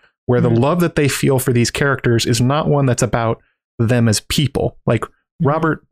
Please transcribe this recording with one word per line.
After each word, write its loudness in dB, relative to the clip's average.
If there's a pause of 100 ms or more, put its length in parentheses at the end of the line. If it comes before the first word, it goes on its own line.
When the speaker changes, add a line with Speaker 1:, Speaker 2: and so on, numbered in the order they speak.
(260)
Speaker 1:
where 2
the 2
Speaker 2:
Mm-hmm. 2
Speaker 1:
love 0
that -2
they 2
feel 0
for 0
these 0
characters 0
is 0
not 0
one 2
that's 0
about -2 (380)
them 2
as 2
people. -4
Like, 0
Speaker 2:
Mm-hmm. -6
Speaker 1:
Robert -2